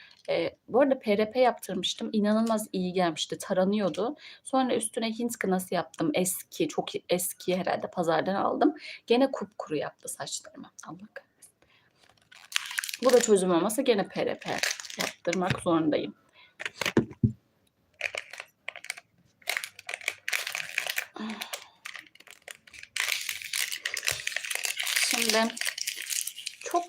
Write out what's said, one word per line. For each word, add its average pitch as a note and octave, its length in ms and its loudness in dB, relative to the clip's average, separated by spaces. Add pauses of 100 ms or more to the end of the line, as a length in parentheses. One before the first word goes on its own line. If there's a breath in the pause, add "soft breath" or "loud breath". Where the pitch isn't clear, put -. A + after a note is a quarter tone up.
(300 loud breath)
e, E3 260 0 (120)
bu A3+ 140 6
arada C4 180 4
P G#3 180 2
R G#3+ 140 2
P B3+ 80 -2
yaptırmıştım. A3+ 760 0
İnanılmaz A3 600 2
iyi F3+ 200 -2
gelmişti. E3+ 440 0
Taranıyordu. G3 800 2 (280 loud breath)
Sonra C4 320 2
üstüne A3+ 360 -2
Hint A#3 260 -4
kınası F#3 360 0
yaptım. E3 400 0
Eski, - 540 0
çok - 180 -4 (240)
eski F3+ 480 0
herhalde - 340 -2
pazardan E3 440 2
aldım. A#3+ 400 4 (320 loud breath)
Gene C4 240 6
kupkuru - 440 -6
yaptı - 320 -6
saçlarımı. - 640 -10 (160)
Allah F#3 260 -14
kahretsin. - 400 -20 (1500 soft breath)
Bu B3 100 8
da A#3+ 80 10
çözüm F#3 300 6
olmasa F3+ 300 2
gene G#3 260 4
P - 180 -2
R - 140 -4
P - 120 -6 (460)
yaptırmak F3+ 640 -2
zorundayım. E3 540 2 (4000 loud breath)
Şimdi A3+ 440 4 (1080)
çok - 300 -2